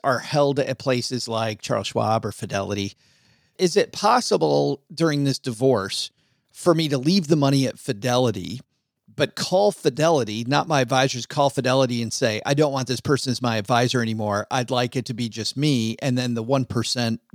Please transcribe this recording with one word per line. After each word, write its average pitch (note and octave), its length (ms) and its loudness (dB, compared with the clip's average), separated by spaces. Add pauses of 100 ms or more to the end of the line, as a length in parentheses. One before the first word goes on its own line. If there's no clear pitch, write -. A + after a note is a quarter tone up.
are B2+ 160 0
held C#3+ 400 0
at B2+ 200 -2
places B2 480 -2
like A2+ 340 -4
Charles G#2 260 -2
Schwab A2 380 0
or G#2 60 -4
Fidelity. G2 640 -6 (680)
Is F3+ 180 2
it - 160 2
possible D#3 880 2 (120)
during D3 300 2
this C#3 160 2
divorce A2+ 720 0 (420)
for - 220 2
me D#3+ 160 2
to C#3+ 80 0
leave D#3+ 300 2
the E3 100 4
money C#3 300 4
at - 120 -6
Fidelity, A2+ 800 -2 (560)
but C#3 200 -2
call G3+ 360 2
Fidelity, B2+ 760 0
not D3 220 0
my D3+ 140 2
advisors, C3 440 0
call C#3+ 240 0
Fidelity B2+ 520 0
and A2+ 100 -4
say, A2 340 -2
"I C#3+ 80 0
don't C#3+ 200 2
want C3 160 -4
this B2 100 -2
person C3+ 320 -2
as A#2 100 -4
my A#2 140 0
advisor A#2+ 460 2
anymore. G#2+ 500 -2
I'd B2 180 -2
like B2 280 -2
it B2 80 -4
to - 80 -8
be A#2 160 -4
just G#2+ 260 -8
me." B2+ 460 0
And C3 160 0
then B2 160 -2
the A#2 100 -4
one B2+ 220 0
percent A2+ 560 -2 (140)